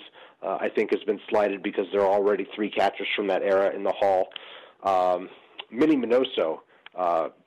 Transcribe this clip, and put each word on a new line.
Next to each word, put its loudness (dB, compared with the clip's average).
uh, -4
I -2
think -2
has 0
been -2
slighted 0
because -4
there 2
are 4
already 2
three -2
catchers -2
from -2
that 0
era 2
in -8
the 0
Hall. 2
Um, 0
Minnie 4
Minoso, 0
uh, 0